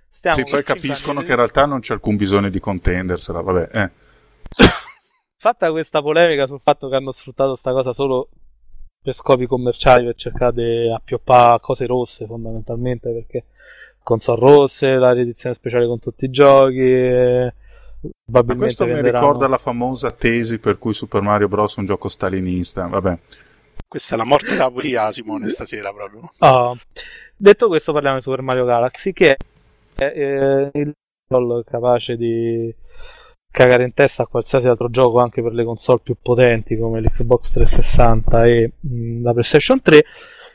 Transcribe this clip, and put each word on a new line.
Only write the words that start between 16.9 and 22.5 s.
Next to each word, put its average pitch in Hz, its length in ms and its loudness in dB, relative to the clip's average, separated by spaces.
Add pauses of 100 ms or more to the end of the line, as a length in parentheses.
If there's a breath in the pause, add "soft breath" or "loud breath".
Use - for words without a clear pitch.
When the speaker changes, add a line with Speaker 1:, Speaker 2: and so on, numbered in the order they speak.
Speaker 2:
Ma - 80 -12 (140)
Speaker 1:
probabilmente 123 400 0
Speaker 2:
questo 120 220 -4
mi 120 80 -4
Speaker 1:
venderanno 123 320 0
Speaker 2:
ricorda 139 220 0
la 131 100 0
famosa 123 540 -6
tesi 117 480 -4
per 104 200 -2
cui 110 140 -6
Super 104 280 -6
Mario 104 260 0
Bros 101 300 -4
è - 20 -8
un 98 60 -6
gioco 98 220 -6
stalinista, 92 800 -6